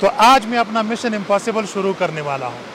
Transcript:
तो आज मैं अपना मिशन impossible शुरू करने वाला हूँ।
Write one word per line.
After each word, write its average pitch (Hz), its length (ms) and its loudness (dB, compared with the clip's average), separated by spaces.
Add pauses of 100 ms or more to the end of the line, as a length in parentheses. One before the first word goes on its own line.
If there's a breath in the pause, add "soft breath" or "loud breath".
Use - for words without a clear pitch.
तो 190 60 2
आज 226 400 6
मैं 240 120 -2
अपना 220 260 0
मिशन 226 300 -4
impossible 202 520 -2
शुरू 190 280 -2
करने 160 280 -2
वाला 139 240 -4
हूँ। 120 120 -10 (160)